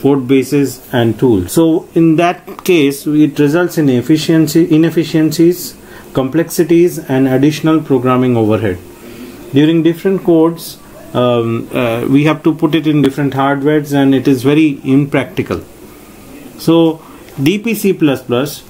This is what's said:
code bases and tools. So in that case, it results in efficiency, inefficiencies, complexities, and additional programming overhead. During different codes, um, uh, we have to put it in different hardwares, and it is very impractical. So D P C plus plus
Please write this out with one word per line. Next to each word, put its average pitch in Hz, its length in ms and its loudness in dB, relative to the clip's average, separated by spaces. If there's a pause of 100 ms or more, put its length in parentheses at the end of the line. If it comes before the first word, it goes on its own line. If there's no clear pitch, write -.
code 135 280 0
bases 135 640 0
and 117 260 0
tools. 101 340 0
So 165 420 0
in 165 220 2
that 175 480 -4
case, 143 420 0
it 151 320 0
results 170 400 0
in 151 100 2
efficiency, 156 840 2
inefficiencies, 160 1000 0 (380)
complexities, 165 840 0
and 135 280 0
additional 151 540 2
programming 127 560 0
overhead. 107 420 0 (760)
During 156 280 2
different 170 420 -2
codes, 165 540 0 (360)
um, 117 580 -2
uh, 120 380 -4
we 139 140 4
have 151 180 -2
to 156 120 0
put 151 200 -2
it 156 120 -2
in 151 140 0
different 135 320 -2
hardwares, 143 600 0
and 139 200 2
it 131 140 0
is 131 140 2
very 147 420 0
impractical. 135 800 -2 (920)
So 160 440 2 (400)
D 170 160 0
P 220 160 -4
C 196 200 0
plus 143 280 0
plus 127 480 -4